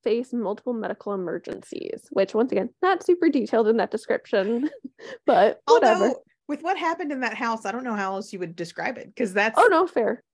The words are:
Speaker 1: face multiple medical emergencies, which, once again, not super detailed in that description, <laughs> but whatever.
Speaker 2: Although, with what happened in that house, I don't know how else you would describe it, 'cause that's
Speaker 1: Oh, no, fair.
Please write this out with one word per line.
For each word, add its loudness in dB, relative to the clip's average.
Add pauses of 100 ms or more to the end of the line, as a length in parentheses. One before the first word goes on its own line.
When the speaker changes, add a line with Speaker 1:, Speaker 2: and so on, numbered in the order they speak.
Speaker 1:
face -2
multiple -4
medical -6
emergencies, -10
which, 0
once 2
again, -2 (140)
not 2
super 2
detailed 2
in 4
that 0
description, -2 (300)
<laughs> -14
but 4
whatever. 6
Speaker 2:
Although, 0 (240)
with -6
what -2
happened -4
in -4
that -2
house, -4
I -4
don't -6
know -4
how -2
else -8
you -12
would -8
describe -8
it, -18
'cause -4
that's 2
Speaker 1:
Oh, 6
no, 4
fair. -2 (120)